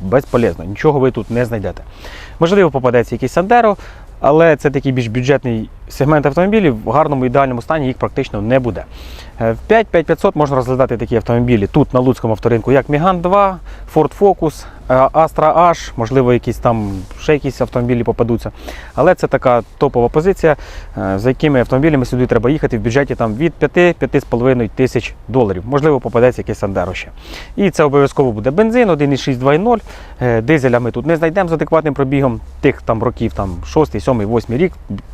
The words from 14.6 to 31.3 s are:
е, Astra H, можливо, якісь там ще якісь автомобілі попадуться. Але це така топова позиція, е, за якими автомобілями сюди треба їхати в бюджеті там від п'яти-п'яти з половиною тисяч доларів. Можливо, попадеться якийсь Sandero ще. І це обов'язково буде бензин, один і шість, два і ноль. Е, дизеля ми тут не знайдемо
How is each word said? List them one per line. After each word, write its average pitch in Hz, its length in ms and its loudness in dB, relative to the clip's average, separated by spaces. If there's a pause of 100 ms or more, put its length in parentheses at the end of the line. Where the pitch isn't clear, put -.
е, 131 40 2
Astra 147 640 2
H, 170 400 2
можливо, 123 360 2
якісь 120 240 -2
там 110 340 0 (280)
ще - 140 0
якісь 139 280 -2
автомобілі 120 420 -2
попадуться. 113 480 -2 (440)
Але 165 200 4
це - 120 -2
така 123 340 2 (160)
топова 120 320 0
позиція, 160 460 2 (420)
е, 98 220 -2
за 117 100 0
якими 135 300 2
автомобілями 135 460 2
сюди 127 200 0
треба 120 240 2
їхати 143 280 0
в 104 40 -4
бюджеті 123 340 0
там 110 200 -2
від 151 180 -2
п'яти-п'яти 156 680 0
з - 40 -2
половиною 123 520 0
тисяч - 380 0 (140)
доларів. 101 380 0
Можливо, 139 340 2
попадеться 117 420 2
якийсь 107 220 -8
Sandero 95 300 -2
ще. - 160 -12 (460)
І 196 140 2
це 160 140 2
обов'язково 139 480 2
буде 110 200 -2
бензин, 220 380 2
один 143 240 2
і 127 40 0
шість, 127 220 -2
два 135 140 4
і 151 40 4
ноль. 220 220 0 (420)
Е, 120 200 2
дизеля 123 380 2
ми 120 120 -2
тут 120 140 -4
не 165 120 2
знайдемо 170 320 0